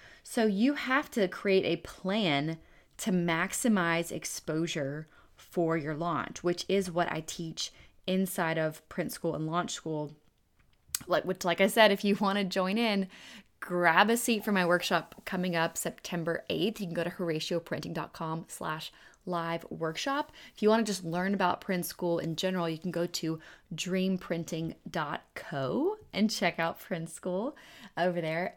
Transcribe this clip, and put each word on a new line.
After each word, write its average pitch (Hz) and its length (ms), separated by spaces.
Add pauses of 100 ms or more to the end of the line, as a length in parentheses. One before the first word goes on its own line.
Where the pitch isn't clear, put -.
(240)
So - 220
you 220 280
have 285 380
to 196 180
create 190 340
a 160 200
plan 160 760 (400)
to - 140
maximize 170 1000
exposure 156 960 (300)
for 165 400
your 151 180
launch, 156 480
which 175 240
is 190 240
what 165 180
I 160 120
teach - 500 (340)
inside 185 520
of 156 320
Print 156 240
School 160 220
and 156 120
Launch 170 240
School. 151 400 (960)
Like, 175 160
which, 180 220
like 175 160
I 196 60
said, 214 260
if 196 100
you 196 160
wanna 202 240
join 190 340
in, 208 300 (540)
grab 175 480
a 233 80
seat 226 260
for 214 80
my 185 140
workshop 175 580
coming 180 320
up 165 220
September - 720
eighth. 190 320
You 190 60
can 165 60
go 165 120
to 175 40
horatio 170 520
printing 165 320
dot 160 180
com 160 380
slash 160 420 (340)
live 170 440
workshop. 165 640 (200)
If - 80
you 208 60
wanna 220 160
just 185 220
learn 180 280
about 190 280
Print 180 240
School 170 340
in 160 160
general, 185 320
you 160 100
can 175 140
go 170 140
to 160 340 (340)
dream 185 440
printing 165 580 (160)
dot 156 320 (120)
co 208 640 (140)
and 214 180
check 175 300
out 165 220
Print 165 280
School 196 460 (420)
over 175 220
there. 165 380